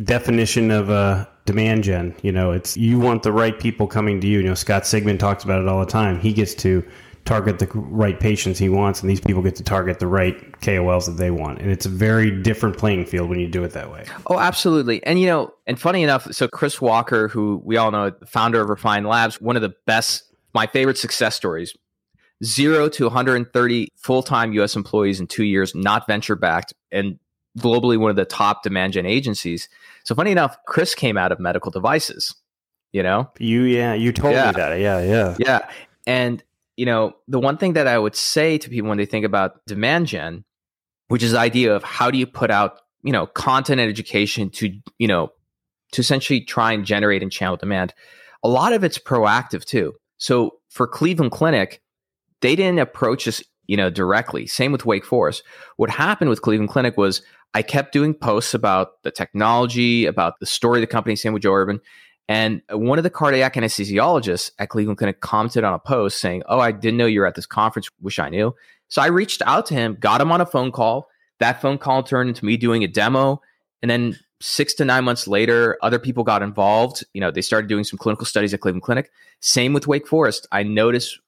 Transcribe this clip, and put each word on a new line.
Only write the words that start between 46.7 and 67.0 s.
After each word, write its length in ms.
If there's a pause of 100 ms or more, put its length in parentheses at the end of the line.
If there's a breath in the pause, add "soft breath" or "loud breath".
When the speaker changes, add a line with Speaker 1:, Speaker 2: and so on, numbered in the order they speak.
Speaker 2:
and 140
generate 360
and 120
channel 240
demand. 360 (500 loud breath)
A 40
lot 240
of 140
it's 120
proactive 680
too. 280 (260)
So 400 (100)
for 180
Cleveland 460
Clinic, 480 (580)
they 160
didn't 240
approach 480
us, 160 (240)
you 80
know, 140
directly. 580
Same 240
with 140
Wake 180
Forest. 400 (320 loud breath)
What 140
happened 400
with 120
Cleveland 280
Clinic 260
was 260 (320 soft breath)
I 80
kept 300
doing 220
posts 400
about 500
the 80
technology, 920
about 340
the 60
story 340
of 20
the 60
company, 300
same 160
with 80
Joe 120
Urban. 280 (480 soft breath)
And 400
one 300
of 40
the 60
cardiac 460
anesthesiologists 1040
at 100
Cleveland 300
Clinic 200
commented 460
on 80
a 60
post 420
saying, 260
"Oh, 120
I 120
didn't 260
know 100